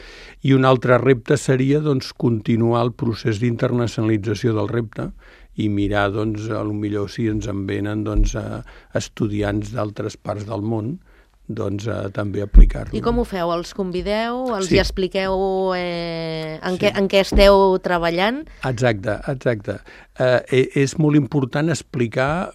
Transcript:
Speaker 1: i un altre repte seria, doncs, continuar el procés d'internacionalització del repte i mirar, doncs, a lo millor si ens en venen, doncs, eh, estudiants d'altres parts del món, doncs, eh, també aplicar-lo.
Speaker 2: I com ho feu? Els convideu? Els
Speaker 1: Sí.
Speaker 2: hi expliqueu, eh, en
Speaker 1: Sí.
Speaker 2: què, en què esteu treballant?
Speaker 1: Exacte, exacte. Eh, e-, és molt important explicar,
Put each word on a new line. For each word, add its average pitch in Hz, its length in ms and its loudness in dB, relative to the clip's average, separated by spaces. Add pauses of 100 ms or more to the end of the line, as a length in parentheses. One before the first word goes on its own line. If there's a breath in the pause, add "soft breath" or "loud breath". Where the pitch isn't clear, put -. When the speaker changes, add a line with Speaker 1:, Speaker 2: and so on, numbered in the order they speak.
(440 loud breath)
Speaker 1:
i 135 100 4
un 131 120 6
altre 127 320 6
repte 123 400 2
seria, 135 420 2
doncs, 147 340 -2
continuar 117 720 2
el 120 80 -2
procés 113 460 -4
d'internacionalització 113 1120 0
del 104 140 -2
repte 117 440 -6 (440 loud breath)
i 107 140 -2
mirar, 101 420 0
doncs, 107 380 -4
a 107 140 -4
lo 107 100 -4
millor 104 360 -4
si 117 180 -4
ens 107 200 -4
en 98 180 -6
venen, 101 380 -4
doncs, 107 320 0
eh, 107 260 -8 (320 loud breath)
estudiants 104 800 -4
d'altres 107 440 -8
parts 104 300 -8
del 110 140 -6
món, 113 380 -4 (500 soft breath)
doncs, 101 400 -6
eh, 98 240 -6
també 101 300 -4
aplicar-lo. - 520 8
Speaker 2:
I 214 60 -4
com 233 160 0
ho 240 80 0
feu? 175 260 -4
Els 170 220 -4
convideu? 208 680 -4 (120)
Els 190 120 -2
Speaker 1:
Sí. 170 80 2
Speaker 2:
hi - 40 6
expliqueu, 190 540 -2 (420)
eh, 165 840 -6
en 185 160 -4
Speaker 1:
Sí. 202 80 0
Speaker 2:
què, 202 100 2
en 196 140 0
què 196 120 4
esteu 196 580 6
treballant? 180 680 -2 (160)
Speaker 1:
Exacte, 113 540 -2 (100)
exacte. 117 520 -4 (400 loud breath)
Eh, 127 320 2
e-, 127 240 4
és 139 240 0
molt 151 160 4
important 147 540 0
explicar, 131 840 -2